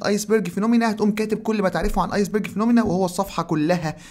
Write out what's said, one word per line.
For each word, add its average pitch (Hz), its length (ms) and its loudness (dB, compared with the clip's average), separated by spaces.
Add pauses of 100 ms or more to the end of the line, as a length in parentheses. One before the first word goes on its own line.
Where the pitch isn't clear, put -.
آيسبرج 208 420 0
فينومينا 226 440 2
هتقوم 208 200 0
كاتب 214 260 -2
كل 220 240 -2
ما 185 80 2
تعرفه 175 320 0
عن 170 100 -2
آيسبرج 196 360 -2
فينومينا، 226 360 2
وهو 185 220 0
الصفحة 180 380 -4
كلها 160 520 0 (160)